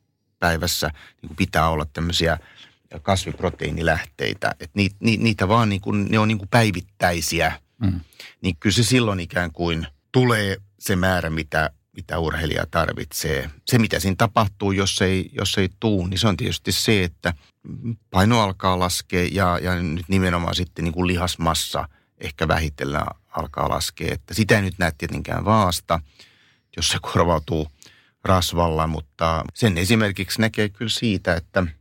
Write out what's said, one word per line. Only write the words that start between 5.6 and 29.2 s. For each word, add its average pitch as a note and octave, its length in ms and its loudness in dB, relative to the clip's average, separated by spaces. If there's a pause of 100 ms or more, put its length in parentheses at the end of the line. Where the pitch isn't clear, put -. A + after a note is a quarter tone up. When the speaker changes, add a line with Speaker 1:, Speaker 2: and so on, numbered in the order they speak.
Speaker 1:
niinku, G2 220 -2
ne G#2 280 2
on G#2+ 80 4
niinku G#2 220 -2
päivittäisiä. E2+ 1080 0 (220)
Speaker 2:
Mm. F#2 180 0 (420)
Speaker 1:
Niin F#2 180 0
kyllä G2+ 160 2
se A#2+ 80 4
silloin A2 360 2
ikään F2 320 -4
kuin D#2+ 360 -2 (240)
tulee A2 460 2 (220)
se - 160 -2
määrä, F2+ 340 2
mitä, D#2 400 -2 (260)
mitä E2 240 -6
urheilija E2 520 -2
tarvitsee. D#2 800 -2 (160)
Se, B2+ 140 4
mitä F2+ 200 2
siinä F#2 180 0
tapahtuu, G#2+ 540 0
jos G2 300 0
ei, F#2+ 320 0
jos G#2 240 -4
ei F#2 120 2 (100)
tuu, G2+ 280 0
niin F#2+ 120 -4
se A2+ 80 2
on F#2 100 2
tietysti - 340 -4
se, G2+ 320 2
että E2+ 300 -4 (760)
paino A2 320 4
alkaa F#2+ 380 0
laskea F2+ 520 -2
ja, F2+ 300 2
ja F2+ 200 0
nyt E2+ 280 -4
nimenomaan F2+ 460 2
sitten F2 300 -4
niinku F2 220 -2
lihasmassa E2 840 -2 (280)
ehkä D#2 300 -6
vähitellen D2 540 -2 (280)
alkaa D2 400 -4
laskea. - 440 -4
Että - 200 -12
sitä A2 220 2
ei G#2 60 4
nyt F#2 160 -4
näe E2+ 200 0
tietenkään E2 480 -6
vaasta, F#2 540 2 (800)
jos E2+ 120 -2
se - 120 -2
korvautuu E2 680 2 (560)
rasvalla, E2+ 640 2
mutta E2 560 -2 (100)